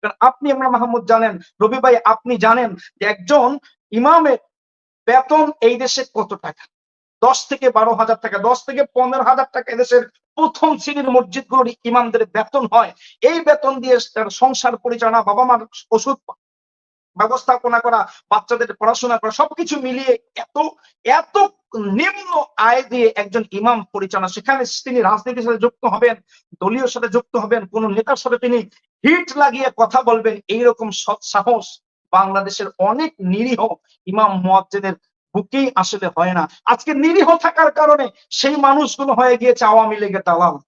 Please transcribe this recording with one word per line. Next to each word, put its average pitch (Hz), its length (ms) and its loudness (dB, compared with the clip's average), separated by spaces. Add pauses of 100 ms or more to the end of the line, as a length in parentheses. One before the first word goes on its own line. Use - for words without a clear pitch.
কারণ 208 200 -6
আপনি, 254 320 0
আমরা 262 180 -2
মাহমুদ 233 360 -2
জানেন, 226 280 2 (260)
রবি 220 180 0
ভাই 247 260 4
আপনি 240 320 0
জানেন 226 340 2 (280)
যে 196 80 -6
একজন 214 420 2 (440)
ইমামের 285 460 4 (720)
বেতন 262 380 4 (140)
এই 240 160 4
দেশে 254 260 -4 (120)
কত 202 200 -6
টাকা? - 300 -16 (580)
দশ 247 240 4
থেকে 269 240 -2
বারো 226 240 2
হাজার 220 280 0
টাকা, 202 160 -6
দশ 233 280 0
থেকে 269 160 -2 (120)
পনেরো 254 280 0
হাজার 262 300 2
টাকা 247 200 -8
এদেশের 240 300 2 (360)
প্রথম 311 400 0
শ্রেণীর 285 320 -4
মসজিদগুলোর 254 580 0 (160)
ইমামদের 233 420 0
বেতন 220 460 -4
হয়। 220 200 2 (300)
এই 320 180 2
বেতন 294 400 2
দিয়ে 254 160 2 (180)
তার 220 160 -4
সংসার 247 460 0
পরিচালনা, 233 460 -2
বাবা 208 220 0
মার 247 160 2 (300)
ওষুধ 226 280 0 (1000)
ব্যবস্থাপনা 247 640 -2
করা, 226 200 0 (300)
বাচ্চাদের 208 440 -2
পড়াশোনা 233 440 -2
করা, 220 120 -4
সবকিছু 302 500 -2
মিলিয়ে 254 320 -2 (220)
এত, - 220 -12 (480)
এত 330 320 0 (640)
নিম্ন 381 320 -4 (260)
আয় 240 260 2
দিয়ে 233 340 0
একজন 208 260 -4 (100)
ইমাম 226 260 0 (140)
পরিচালনা, 190 360 -6
সেখানে 262 340 -4 (220)
তিনি 247 160 -2
রাজনীতির 220 460 -2
সাথে 226 180 -2
যুক্ত 240 200 -4
হবেন, 226 320 0 (440)
দলীয় 233 260 -2
সাথে 240 220 -4
যুক্ত 233 280 -4
হবেন, 220 300 -2
কোন 220 160 -4 (100)
নেতার 226 300 -4
সাথে 240 160 -2
তিনি 240 200 0 (460)
হিট 339 320 2
লাগিয়ে 269 400 0
কথা 233 260 2
বলবেন, 226 340 0 (120)
এইরকম 226 420 0
সৎ 208 320 -6
সাহস 208 440 0 (460)
বাংলাদেশের 196 560 0 (100)
অনেক 240 320 0 (100)
নিরীহ 214 400 -2 (460)
ইমাম 202 240 2 (140)
মুয়াজ্জিনের 190 520 0 (380)
বুকেই 254 400 -2
আসলে 190 320 -2
হয় 175 280 -2
না। 160 140 -2 (160)
আজকে 294 300 0
নিরীহ 330 420 2
থাকার 330 360 2
কারণে 294 340 0 (240)
সেই 285 260 -2
মানুষগুলো 277 580 2
হয়ে 247 260 4
গিয়েছে 240 240 2
আওয়ামী 220 320 4
লীগের 196 300 -6
দালাল 175 280 2 (140)